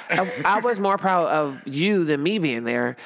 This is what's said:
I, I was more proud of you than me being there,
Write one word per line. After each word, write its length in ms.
I, 340
I 160
was 220
more 160
proud 300
of 380
you 380
than 180
me 160
being 280
there, 400